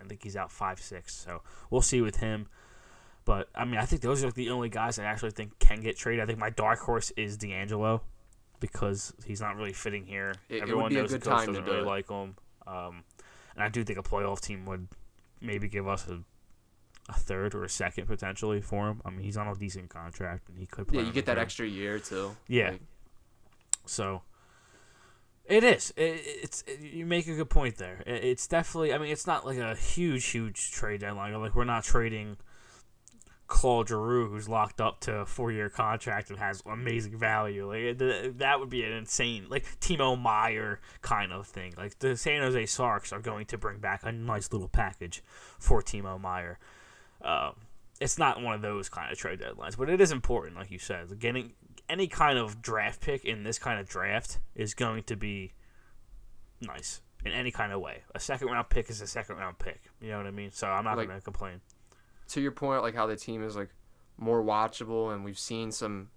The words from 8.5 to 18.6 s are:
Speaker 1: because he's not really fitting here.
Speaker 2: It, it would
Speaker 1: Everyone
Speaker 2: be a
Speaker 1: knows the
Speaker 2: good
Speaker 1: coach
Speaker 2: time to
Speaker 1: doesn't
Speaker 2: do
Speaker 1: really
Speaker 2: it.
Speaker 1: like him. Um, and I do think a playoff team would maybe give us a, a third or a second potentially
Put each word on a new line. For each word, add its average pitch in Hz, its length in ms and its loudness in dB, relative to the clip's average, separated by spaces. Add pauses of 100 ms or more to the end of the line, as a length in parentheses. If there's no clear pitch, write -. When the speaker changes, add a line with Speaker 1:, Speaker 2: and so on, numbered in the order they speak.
Speaker 1:
because 101 540 -2 (120)
he's 101 160 -6
not 104 160 -4
really 104 180 -6
fitting 101 320 -6
here. 98 260 -4 (160)
Speaker 2:
It, 117 80 -6
it 110 40 -2
would - 20 -4
Speaker 1:
Everyone 113 260 0
Speaker 2:
be 110 80 2
a 131 60 4
Speaker 1:
knows 110 100 0
the 131 60 -2
Speaker 2:
good 123 100 -4
Speaker 1:
coach 120 100 4
Speaker 2:
time 110 80 2
to 101 60 -2
Speaker 1:
doesn't 98 140 -4
Speaker 2:
do 98 40 -2
Speaker 1:
really 101 120 2
Speaker 2:
it. 101 40 0
Speaker 1:
like 98 220 -2
him. 98 280 -8 (300)
Um, 90 380 -10 (500)
and - 80 -2
I 107 60 2
do 110 160 -2
think 104 140 -4
a 95 40 -8
playoff 101 380 0
team 95 240 -6
would 92 240 -6 (520)
maybe 104 280 -4
give 101 180 -2
us 98 220 -2
a, 87 120 -6 (880)
a - 40 -10
third 98 420 2
or 95 100 -4
a 98 40 -6
second - 380 -2
potentially 104 540 0